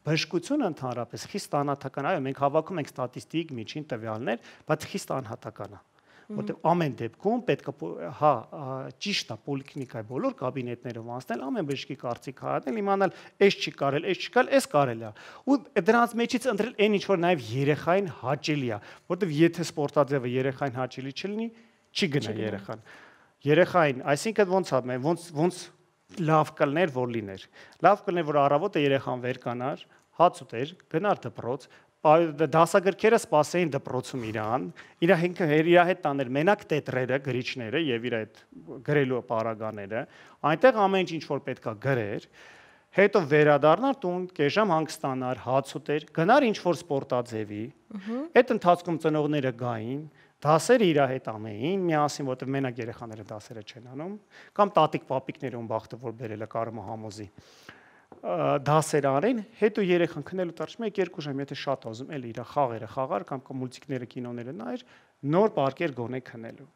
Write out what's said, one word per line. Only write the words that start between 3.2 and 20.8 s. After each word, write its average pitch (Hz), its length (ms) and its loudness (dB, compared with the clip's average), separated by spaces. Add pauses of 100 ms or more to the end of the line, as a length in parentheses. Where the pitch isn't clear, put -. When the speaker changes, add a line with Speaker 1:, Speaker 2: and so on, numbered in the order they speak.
Speaker 1:
միջին 127 340 -10
տվյալներ, 113 640 -6 (120)
բայց - 240 -2
խիստ - 300 -8
անհատական 107 600 -10
է։ 98 60 -20 (400)
Speaker 2:
Մհմ։ 208 180 -12
Speaker 1:
Որտեղ 208 220 -8
ամեն 160 340 0
դեպքում 190 460 -2
պետք - 260 -2
է 139 60 -8
պո-, 160 160 -10 (220)
հա, 151 200 2
ա, 135 360 -4 (280)
ճիշտ - 380 -6
է 110 80 -8
պոլիկլինիկայի 135 680 -8
բոլոր 180 280 -6
կաբինետներով 120 760 -8
անցնել, 175 320 -8
ամեն 240 260 -6
բժշկի 135 280 -8
կարծիքը 131 500 -10
հարցնել, 180 340 -4
իմանալ, 196 320 2 (220)
"Էս 196 220 4
չի - 160 -8
կարել, 147 360 -2
էս 175 120 -2
չի - 100 -8
կարել, 247 200 4
էս 269 180 2
կարել 123 360 2
է"։ 107 60 -10 (300)
Ու 269 180 2 (220)
դրանց 233 340 4
մեջից 233 340 0
ընտրել 220 260 -2
այն, 208 220 4
ինչ 170 80 -2
որ 190 160 2
նաև 170 240 2
երեխային 147 680 0
հաճելի 135 580 -4
է, 104 80 -4 (240)
որտեղ 180 320 -4
եթե 165 340 2
սպորտաձևը 139 640 0
երեխային 131 480 -2